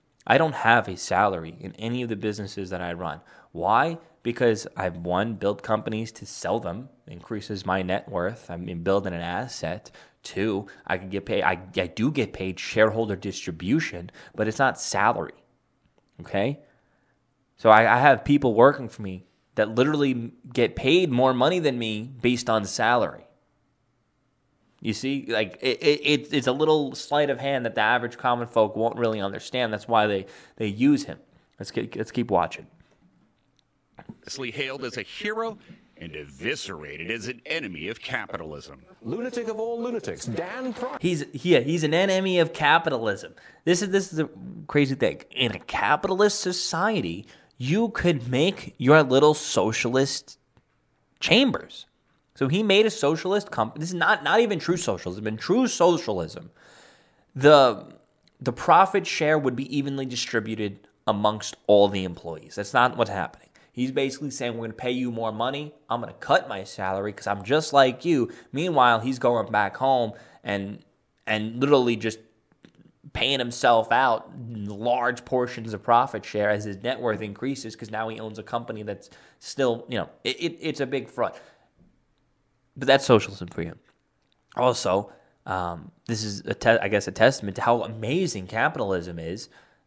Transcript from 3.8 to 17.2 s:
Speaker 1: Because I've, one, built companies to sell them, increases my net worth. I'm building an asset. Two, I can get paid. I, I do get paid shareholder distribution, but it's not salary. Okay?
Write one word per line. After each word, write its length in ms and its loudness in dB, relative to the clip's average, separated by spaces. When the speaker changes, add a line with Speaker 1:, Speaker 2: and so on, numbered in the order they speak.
Speaker 1:
Because 540 0
I've, 220 -4
one, 360 -2
built 300 -4
companies 480 -2
to 140 -18
sell 340 -4
them, 300 -10
increases 580 -10
my 160 0
net 260 -4
worth. 420 -6
I'm 160 -10
building 300 0
an 60 -8
asset. 680 -8
Two, 460 -4
I 120 -2
can 100 -14
get 180 -8
paid. 160 -2
I, 160 2
I 120 0
do 240 -2
get 200 -2
paid 280 -8
shareholder 560 2
distribution, 960 -4
but 100 0
it's 140 -4
not 200 0
salary. 540 0
Okay? 400 -2